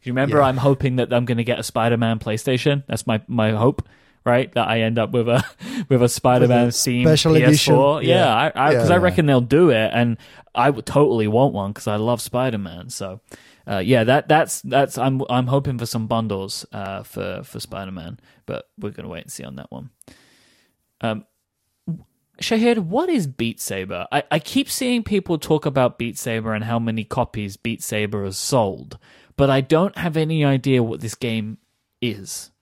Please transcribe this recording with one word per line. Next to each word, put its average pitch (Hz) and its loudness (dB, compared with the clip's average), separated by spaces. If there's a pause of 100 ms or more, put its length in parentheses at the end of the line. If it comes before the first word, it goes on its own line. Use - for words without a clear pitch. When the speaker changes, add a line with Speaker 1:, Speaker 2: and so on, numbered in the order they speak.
Speaker 1:
You 127 -6
remember 143 2
Speaker 2:
Yeah. 143 6
Speaker 1:
I'm 131 0
hoping 135 2
that 120 0
I'm 120 2
gonna 117 0
get 120 -2
a 110 -6
Spider-Man 117 0
PlayStation? 131 0
That's - -6
my, 110 -2
my 110 0
hope, 110 0 (360)
right? 120 2
That 113 0
I 113 0
end 113 0
up 104 0
with 117 0
a, 120 2 (240)
<laughs> 247 -8
with 127 4
a 120 4
Spider-Man 123 4
Speaker 2:
With 117 -2
a - -4
Speaker 1:
themed 123 -2
Speaker 2:
special 156 4
Speaker 1:
P 156 6
S 147 6
four. 139 4
Speaker 2:
edition. 160 0
Speaker 1:
Yeah, 175 6
Speaker 2:
Yeah. 127 2
Speaker 1:
I, 139 2
I, 147 4
'cause 123 2
Speaker 2:
Yeah. 175 6
Speaker 1:
I 180 4
reckon 180 2
they'll 131 6
do 147 6
it, 110 4
and 120 0 (380)
I 120 4
would 117 -6
totally 123 2
want 127 4
one 98 -4
'cause - -12
I 104 -2
love 117 0
Spider-Man. 107 -6
So, 95 -12 (480)
uh, 98 -4
yeah, 110 2
that, 131 2
that's, 156 2
that's, 135 0
I'm, 135 0
I'm 127 0
hoping 135 -2
for 117 -6
some 110 -6
bundles, 104 -4
uh, 98 -10
for, 95 -10
for - -16
Spider-Man, 95 -14 (280)
but - -10 (120)
we're - -10
gonna - -16
wait 85 -14
and - -20
see - -16
on 67 -16
that - -18
one. 65 -16 (1120)
Um, 110 -6 (1160)
Shahid, 226 0
what 214 -2
is 247 0
Beat 117 -6
Saber? 95 -8
I, 143 -2
I 156 0
keep - -4
seeing 247 -2
people 185 -2
talk 151 0
about 135 0
Beat 117 -6
Saber 113 -4
and 107 -4
how 117 -2
many 113 -4
copies 107 -4
Beat 117 -8
Saber 107 -4
has 95 -8
sold, 98 -2 (400)
but 139 2
I 135 2
don't 160 0
have 160 -4
any 160 0
idea 135 2
what 113 -4
this 113 -8
game 110 -6 (420)
is. 101 -8 (100)